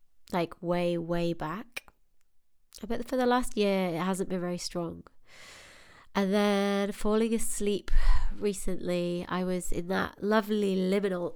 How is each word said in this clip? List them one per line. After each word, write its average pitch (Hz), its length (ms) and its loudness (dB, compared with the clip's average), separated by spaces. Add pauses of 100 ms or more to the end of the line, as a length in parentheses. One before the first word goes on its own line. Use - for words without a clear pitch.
(320)
like 170 300 -2
way, 175 360 0
way 170 340 -2
back. 165 520 -8 (1040)
But 233 200 -4
for 262 100 -6
the 254 100 0
last 247 300 0
year, 196 320 0
it 165 100 -4
hasn't 185 300 -2
been 185 120 -4
very 175 180 -6
strong. 170 460 -8 (1080)
And 196 180 0
then 202 600 0
falling 220 420 0
asleep - 560 -2 (480)
recently, 180 920 -2
I 185 160 -4
was 180 280 -2
in 175 160 -2
that 190 340 -4
lovely 208 540 0
liminal, 185 600 -2